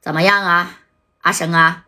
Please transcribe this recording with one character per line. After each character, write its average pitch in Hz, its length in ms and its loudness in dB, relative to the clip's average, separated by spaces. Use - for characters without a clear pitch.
怎 151 60 -4
么 165 80 0
样 202 200 2
啊， 175 360 -2
阿 175 100 0
生 170 220 -4
啊？ 165 340 2